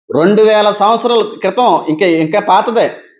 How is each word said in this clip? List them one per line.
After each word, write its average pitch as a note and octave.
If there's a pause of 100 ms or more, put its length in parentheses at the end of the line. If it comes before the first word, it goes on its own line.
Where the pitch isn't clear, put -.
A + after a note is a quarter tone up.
(180)
రెండు G3+
వేల G#3+
సంవత్సరాల A3+
క్రితం, G3
ఇంకా, D#3+
ఇంకా D#3+
పాతదే. G3+ (300)